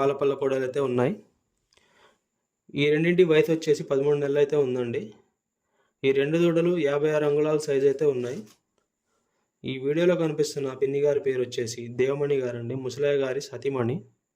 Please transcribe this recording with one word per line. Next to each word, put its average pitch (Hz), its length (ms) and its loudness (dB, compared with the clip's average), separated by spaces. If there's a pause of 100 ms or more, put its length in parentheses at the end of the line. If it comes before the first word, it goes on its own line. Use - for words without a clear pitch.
పాలపల్ల 139 420 0
కోడలు 135 260 0
అయితే 139 200 -2
ఉన్నాయి. 123 280 0 (1700)
ఈ 147 120 4
రెండింటి 170 380 4
వయసు 156 240 4
వచ్చేసి 160 360 0
పదమూడు 143 320 2
నెలలు 143 200 2
అయితే 147 220 0
ఉందండి. 123 380 -4 (1000)
ఈ 135 180 4
రెండు 151 240 0
దూడలు 170 300 2 (160)
యాభై 147 280 0
ఆరు 151 120 2
అంగుళాల 151 400 2
సైజు 139 220 2
అయితే 147 140 0 (100)
ఉన్నాయి. 123 260 -6 (1200)
ఈ 131 180 -6
వీడియోలో 170 400 2
కనిపిస్తున్న 147 580 -4
పిన్ని 139 240 -2
గారి 143 220 2
పేరు 131 180 0
వచ్చేసి 120 380 -6 (160)
దేవమణి 139 420 0
గారండి, 120 420 -6
ముసలయ్య 143 400 -2
గారి 131 240 -4
సతీమణి. 131 500 -4 (400)